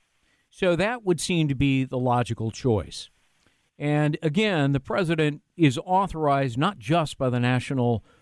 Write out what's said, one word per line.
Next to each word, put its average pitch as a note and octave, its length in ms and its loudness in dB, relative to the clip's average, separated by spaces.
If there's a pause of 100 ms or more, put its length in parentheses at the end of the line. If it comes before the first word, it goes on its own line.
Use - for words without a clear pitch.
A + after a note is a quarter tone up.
(480)
So F3 280 0
that A3 260 -2
would F3+ 180 0
seem E3 280 0
to C3+ 80 -2
be C3+ 260 2
the C3 160 -4
logical A#2+ 540 -2
choice. - 580 -2 (680)
And D3 460 0
again, D#3+ 500 0
the C#3 80 0
president D#3 640 -2 (140)
is C#3+ 280 4
authorized D3+ 720 0
not F3+ 220 -2
just C#3+ 400 -2
by C3 120 0
the A#2+ 100 0
National B2 640 0 (180)